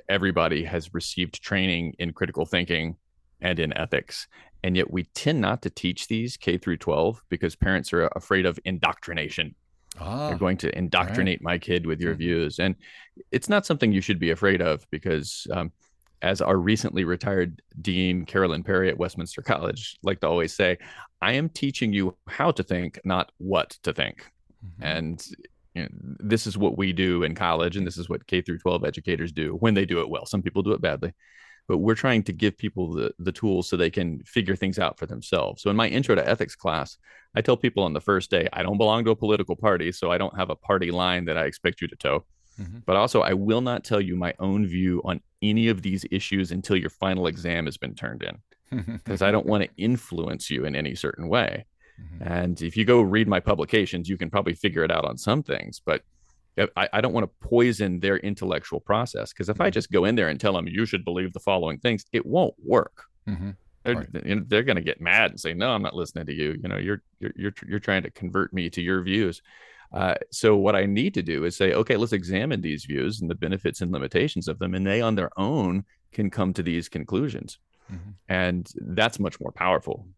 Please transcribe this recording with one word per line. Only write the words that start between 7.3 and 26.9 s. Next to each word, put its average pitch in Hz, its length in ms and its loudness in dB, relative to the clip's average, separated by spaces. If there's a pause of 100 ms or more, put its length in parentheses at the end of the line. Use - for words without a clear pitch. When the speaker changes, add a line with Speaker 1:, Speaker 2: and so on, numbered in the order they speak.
Speaker 1:
parents 95 380 0
are 85 220 4
afraid 92 300 2
of 87 180 0
indoctrination. 82 920 -4 (440)
Speaker 2:
Ah, 117 300 -6
Speaker 1:
They're 90 80 -4
going 92 200 2
to 82 100 -4
Speaker 2:
right. - 80 -2
Speaker 1:
indoctrinate 92 680 0
my 87 160 0
kid 85 300 -2
with 80 120 -2
your 85 140 0
Speaker 2:
Mm-hmm. 76 60 -6
Speaker 1:
views. 82 400 0
And 92 160 2 (560)
it's - 180 -2
not 202 160 4
something 131 260 4
you 95 100 4
should 95 180 0
be 85 100 2
afraid 92 320 4
of 80 300 0
because, 78 600 -4
um, 85 200 -4 (500)
as 95 200 2
our 95 160 4
recently 95 460 2
retired 87 560 -2 (220)
Dean 90 440 0
Carolyn 90 380 0
Perry 92 260 2
at - 100 -2
Westminster 90 420 -6
College 104 600 -2
liked 92 180 -2
to 80 60 2
always 82 260 2
say, 90 240 2 (460)
"I 98 100 2
am 151 160 0
teaching 139 440 -2
you 95 220 0 (120)
how 165 240 2
to - 100 -2
think, 90 420 -4
not 90 360 0
what 92 320 0 (100)
to - 100 -2
think." - 400 -4 (320)
Speaker 2:
Mm-hmm. 87 200 -14
Speaker 1:
And, 80 440 -4 (460)
you 87 100 -6
know, - 60 -8 (300)
this 107 260 0
is 95 140 -4
what 98 180 4
we 95 160 0